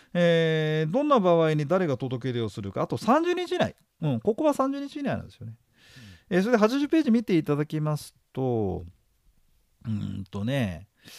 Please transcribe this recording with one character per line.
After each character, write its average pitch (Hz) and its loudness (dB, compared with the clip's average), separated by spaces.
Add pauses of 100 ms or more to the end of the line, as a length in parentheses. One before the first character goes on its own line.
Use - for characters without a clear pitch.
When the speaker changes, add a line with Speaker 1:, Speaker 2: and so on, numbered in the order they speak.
(140)
Speaker 1:
え 160 2
ー、 156 -4
ど 262 0
ん 302 0
な 277 4
場 170 4
合 156 2
に 151 -2
誰 180 2
が 135 0
届 131 -4
け 123 -4
出 117 -2
を 110 -2
す 113 -12
る 95 -8
か。 135 -4
あ - -6
と 127 -4
三 294 2
十 349 0
日 349 -4
以 - -2
内。 - -2 (260)
う 156 -2
ん、 139 0
こ 220 0
こ - -4
は 294 4
三 269 0
十 277 -6
日 285 -10
以 285 -8
内 156 -2
な 90 -8
ん - -14
で - -20
す - -20
よ 107 -14
ね。 113 -14 (760)
Speaker 2:
う - -6
ん。 175 4
Speaker 1:
え - 4
ー、 - 2
そ 220 0
れ - 2
で 240 4
八 226 4
十 285 0
ペ 320 4
ー 311 4
ジ 247 0
見 226 4
て 196 0
い 151 2
た 147 0
だ 151 -2
き 156 -4
ま 151 -2
す - -14 (180)
と、 107 -2 (1000)
う - -12
ー 113 -4 (300)
ん 95 -10
と 101 -6
ね、 107 -4 (320)